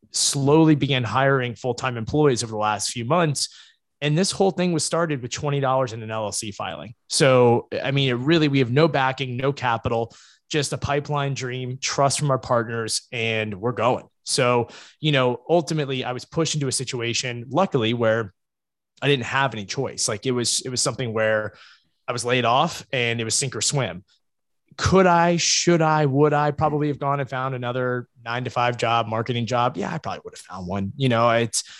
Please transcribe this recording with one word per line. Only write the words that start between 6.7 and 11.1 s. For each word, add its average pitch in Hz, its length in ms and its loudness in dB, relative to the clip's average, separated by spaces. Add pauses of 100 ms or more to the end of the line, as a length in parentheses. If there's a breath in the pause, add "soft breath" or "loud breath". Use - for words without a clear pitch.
So, 123 600 4 (160)
I 139 80 -2
mean, 139 160 2
it 123 60 0
really, 151 340 2
we 139 100 2
have 120 140 2
no 139 160 4
backing, 131 480 -2
no 135 160 0
capital, 117 600 -2 (360 loud breath)
just 143 240 -2
a 139 60 -4
pipeline 143 560 -2